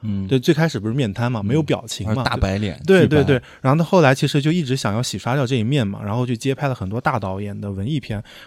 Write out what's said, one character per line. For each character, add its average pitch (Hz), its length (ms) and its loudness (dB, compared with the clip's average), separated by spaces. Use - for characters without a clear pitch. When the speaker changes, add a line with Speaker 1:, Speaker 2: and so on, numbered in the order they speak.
Speaker 1:
嗯。 98 260 -2
Speaker 2:
对， 131 120 2
最 123 140 4
开 160 160 2
始 120 100 -4
不 101 80 -4
是 113 60 0
面 123 180 0
瘫 120 200 -2
嘛， 117 100 -2
Speaker 1:
嗯。 98 60 -4
Speaker 2:
没 123 80 2
有 190 80 2
表 110 240 -2
情 - 260 -6
嘛。 123 100 0
Speaker 1:
大 - 140 -4
白 98 220 0
脸， 104 260 -4
Speaker 2:
对， 190 160 6
Speaker 1:
巨 143 60 6
白。 143 160 4
Speaker 2:
对， 131 160 2
对。 - 20 -6
然 131 120 2
后 156 40 4
他 170 60 2
后 180 180 4
来 135 120 6
其 143 140 0
实 147 120 0
就 151 120 2
一 175 120 2
直 127 120 -2
想 101 180 -2
要 113 80 0
洗 107 160 -4
刷 117 160 -4
掉 135 140 0
这 135 80 0
一 113 80 0
面 127 220 0
嘛， 98 180 -6
然 104 120 -4
后 123 120 0
去 123 100 -2
接 135 160 -2
拍 143 140 -2
了 127 80 -2
很 95 120 -6
多 110 140 -4
大 139 160 0
导 98 240 -4
演 101 180 -8
的 101 120 -6
文 98 180 -4
艺 151 100 -2
片。 107 240 -6